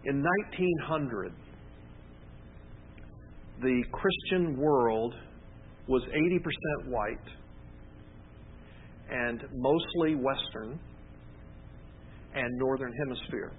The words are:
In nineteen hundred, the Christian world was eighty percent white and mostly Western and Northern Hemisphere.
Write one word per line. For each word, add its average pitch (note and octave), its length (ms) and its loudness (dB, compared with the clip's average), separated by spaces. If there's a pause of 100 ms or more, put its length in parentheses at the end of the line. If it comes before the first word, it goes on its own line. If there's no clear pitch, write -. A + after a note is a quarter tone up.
In C#3 180 4
nineteen F3+ 600 4
hundred, A#2+ 500 0 (2250)
the B2 300 6
Christian F3+ 680 2
world A#2+ 560 6 (760)
was C3 200 6
eighty F3 320 6
percent D3 520 0
white A2 360 0 (1800)
and A#2+ 320 0 (100)
mostly D#3 640 4
Western C3 640 0 (1600)
and B2 220 0
Northern C3 360 2 (120)
Hemisphere. B2 540 -4